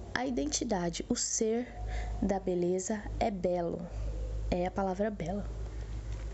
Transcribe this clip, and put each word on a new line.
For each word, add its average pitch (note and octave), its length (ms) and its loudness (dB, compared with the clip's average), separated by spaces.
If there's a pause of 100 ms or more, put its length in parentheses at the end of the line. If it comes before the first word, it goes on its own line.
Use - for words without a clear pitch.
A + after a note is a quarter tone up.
(140)
a B3 120 -2
identidade, A#3 840 0
o B3 60 2
ser A3+ 540 2 (520)
da G3 200 4
beleza F#3 600 2 (180)
é G#3 100 4
belo. F3 560 0 (640)
É F3+ 160 4
a F#3 40 0
palavra G3 400 2
bela. F#3+ 340 -2 (880)